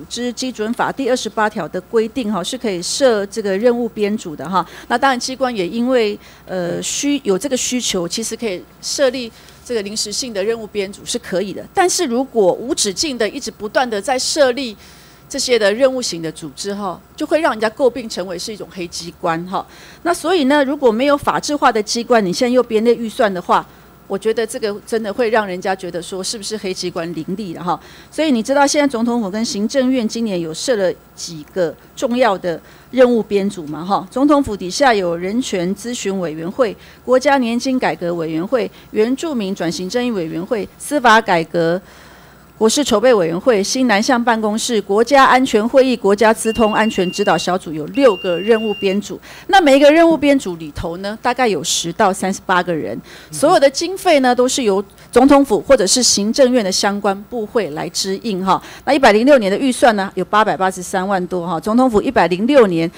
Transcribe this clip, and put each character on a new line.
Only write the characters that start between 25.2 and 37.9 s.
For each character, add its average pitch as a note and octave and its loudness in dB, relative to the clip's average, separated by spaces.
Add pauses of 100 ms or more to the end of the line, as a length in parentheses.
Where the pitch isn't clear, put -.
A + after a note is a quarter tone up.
让 G#3+ 2
人 F#3 -6
家 F#3+ -2
觉 F3+ -10
得 E3+ -6
说 F#3+ -8
是 A#3 -8
不 G3 -14
是 G#3+ -8
黑 F#3 -6
机 F3+ -6
关 E3+ -6
林 D#3 -8 (100)
立 G3 -8
了 D#3+ -12
哈？ E3+ -4 (300)
所 D4+ -4
以 D#4+ 2
你 A3+ 2
知 C4 -2
道 C#4+ 6
现 D4 2
在 C#4+ 2
总 A#3 -4
统 A#3+ 0
府 G3 -4
跟 G#3+ -4
行 G#3+ -4
政 C4 2
院 A#3+ 0
今 A#3 -6
年 G3 -4
有 D#3+ -6
设 B3 -2
了 F3+ 0 (240)
几 D#3 -14
个 E3+ -2 (200)
重 B3 -2
要 A3 2
的 E3+ -6 (320)
任 B3 6
务 A#3 2
编 G3 0
组 F3+ -8
嘛 D#3 -10
哈？ F#3 -2
总 C#4 0
统 C#4+ 4
府 G#3+ -6
底 F#3 -8
下 B3+ 2
有 F3 0
人 G3 -4
权 F#3 -4
咨 A#3+ -10
询 G3 -4
委 E3 -4
员 E3 -8
会、 A3 -2 (280)
国 B3+ 2
家 C#4 4
年 A#3 -2
金 B3+ -2
改 F3+ 0